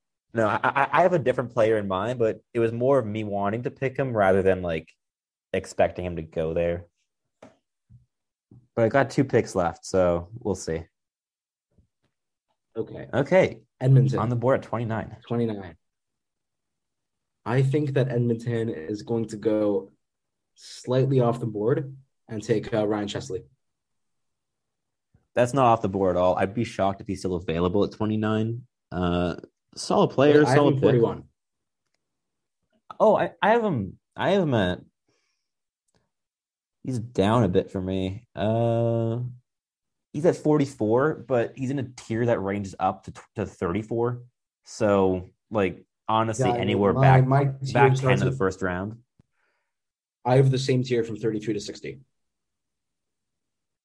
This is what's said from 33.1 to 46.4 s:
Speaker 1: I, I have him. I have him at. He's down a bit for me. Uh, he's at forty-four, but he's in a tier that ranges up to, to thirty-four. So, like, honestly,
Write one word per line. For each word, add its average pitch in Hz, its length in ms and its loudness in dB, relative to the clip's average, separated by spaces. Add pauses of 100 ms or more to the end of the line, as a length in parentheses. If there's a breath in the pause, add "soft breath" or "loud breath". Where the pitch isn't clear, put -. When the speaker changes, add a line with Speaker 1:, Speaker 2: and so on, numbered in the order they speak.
Speaker 1:
I, 170 140 -2 (100)
I 185 120 2
have 233 100 2
him. 123 340 -4 (180)
I 127 140 -2
have 196 140 2
him 147 100 0
at. 92 280 2 (2000)
He's 127 160 -6
down 113 440 0
a 90 60 2
bit 92 200 0
for 98 120 -8
me. 95 520 -6
Uh, 117 880 -2 (920)
he's 143 120 -4
at 165 120 4
forty-four, 139 880 0
but 120 300 0
he's 127 120 -6
in 143 100 -4
a 127 40 -6
tier 117 440 -4
that 117 120 2
ranges 98 400 -6
up 95 240 -2
to, - 100 -16 (220)
to 101 100 -4
thirty-four. 113 760 -4 (420)
So, 95 680 2 (200)
like, 98 340 -2 (220)
honestly, 113 380 0